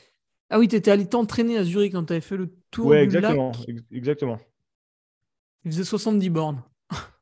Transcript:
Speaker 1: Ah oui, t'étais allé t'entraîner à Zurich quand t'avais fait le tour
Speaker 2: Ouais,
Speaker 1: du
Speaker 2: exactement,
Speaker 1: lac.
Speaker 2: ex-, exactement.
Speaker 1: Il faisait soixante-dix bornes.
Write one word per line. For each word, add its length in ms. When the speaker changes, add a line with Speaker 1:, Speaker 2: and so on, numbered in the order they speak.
Speaker 1:
Ah 100
oui, 80
t'étais 240
allé 140
t'entraîner 520
à 60
Zurich 280
quand 120
t'avais 160
fait 160
le 180
tour 160
Speaker 2:
Ouais, 120
Speaker 1:
du 60
Speaker 2:
exactement, 440
Speaker 1:
lac. 200
Speaker 2:
ex-, 220
exactement. 480
Speaker 1:
Il 80
faisait 120
soixante-dix 460
bornes. 320